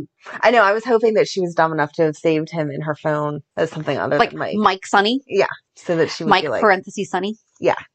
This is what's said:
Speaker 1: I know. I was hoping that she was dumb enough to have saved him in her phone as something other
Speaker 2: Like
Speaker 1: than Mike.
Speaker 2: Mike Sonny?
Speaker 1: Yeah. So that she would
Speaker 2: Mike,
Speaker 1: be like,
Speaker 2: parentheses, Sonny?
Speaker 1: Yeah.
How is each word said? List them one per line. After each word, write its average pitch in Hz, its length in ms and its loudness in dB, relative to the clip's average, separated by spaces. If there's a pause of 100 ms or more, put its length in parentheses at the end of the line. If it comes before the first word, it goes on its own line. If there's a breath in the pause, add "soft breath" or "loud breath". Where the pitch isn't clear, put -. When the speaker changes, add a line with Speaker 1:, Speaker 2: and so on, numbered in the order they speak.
(400 loud breath)
Speaker 1:
I 226 100 6
know. 233 120 6
I 196 100 4
was 220 100 -2
hoping 226 300 2
that 170 160 2
she 190 140 -4
was 170 120 -4
dumb 160 200 2
enough 151 200 -2
to 165 100 0
have 156 120 0
saved 160 340 0
him 151 200 -4
in 147 100 -8
her 151 140 -4
phone 151 480 -4 (120)
as 165 140 -2
something 151 300 -6
other 127 180 0
Speaker 2:
Like 233 140 2
Speaker 1:
than 156 80 -12
Mike. 143 180 -6
Speaker 2:
Mike 208 300 -2
Sonny? 220 400 0
Speaker 1:
Yeah. - 220 0 (280)
So 175 200 -4
that 160 140 2
she - 140 -10
would 156 60 0
Speaker 2:
Mike, 185 140 4
Speaker 1:
be 147 40 -4
like, 110 140 -2
Speaker 2:
parentheses, 196 480 0
Sonny? 196 260 -4 (240)
Speaker 1:
Yeah. 170 140 2 (200)